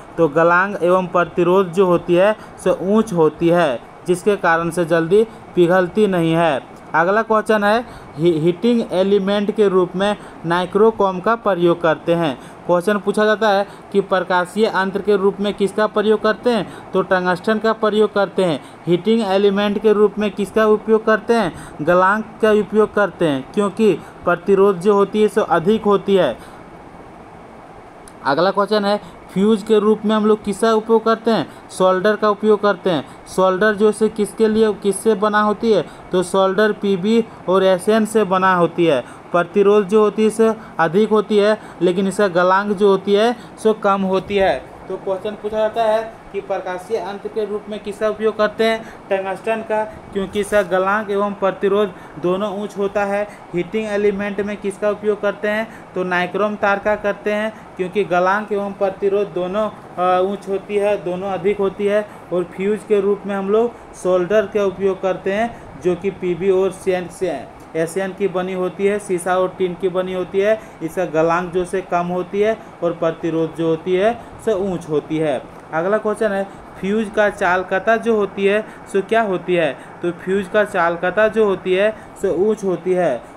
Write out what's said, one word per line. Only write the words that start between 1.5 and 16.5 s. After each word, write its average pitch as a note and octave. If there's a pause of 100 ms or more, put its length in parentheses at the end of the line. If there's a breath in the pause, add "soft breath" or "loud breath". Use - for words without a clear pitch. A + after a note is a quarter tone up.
जो F#3+
होती F3
है G3+ (280 loud breath)
सो F#3
ऊंच G3+
होती E3
है, E3 (260)
जिसके F3+
कारण E3+
से F3
जल्दी E3 (300 loud breath)
पिघलती F3+
नहीं E3+
है। D#3+ (220)
अगला F#3+
क्वेश्चन G#3+
है A3 (320 loud breath)
ही-, D#3
हीटिंग G3+ (100)
एलिमेंट G3
के G#3
रूप F3+
में G3+ (300 loud breath)
नाइक्रोकॉम F#3+
का A3
प्रयोग F3
करते D#3+
हैं। E3 (280 loud breath)
क्वेश्चन F3
पूछा G3+
जाता G#3+
है G3 (260 loud breath)
कि G3
प्रकाशीय F#3
अंतर F#3+
के G#3
रूप F#3+
में G3+
किसका G3+
प्रयोग G#3
करते G#3+